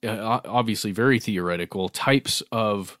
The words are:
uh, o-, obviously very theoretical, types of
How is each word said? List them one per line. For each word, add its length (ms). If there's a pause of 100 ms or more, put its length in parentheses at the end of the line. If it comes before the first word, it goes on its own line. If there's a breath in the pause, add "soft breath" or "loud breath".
uh, 20
o-, 380
obviously 480
very 260
theoretical, 680
types 520 (120)
of 460